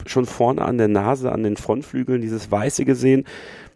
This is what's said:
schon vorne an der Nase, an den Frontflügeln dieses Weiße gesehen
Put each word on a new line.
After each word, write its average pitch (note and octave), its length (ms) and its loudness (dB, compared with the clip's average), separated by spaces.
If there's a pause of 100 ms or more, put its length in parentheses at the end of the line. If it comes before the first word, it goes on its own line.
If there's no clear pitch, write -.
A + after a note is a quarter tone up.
schon B2+ 200 0
vorne B2 380 0
an B2 140 -2
der A2 120 4
Nase, A#2 420 0
an A2+ 120 -2
den G#2 120 0
Frontflügeln B2+ 640 -2
dieses A2 320 -6
Weiße G#2+ 320 0
gesehen C3 400 4 (520)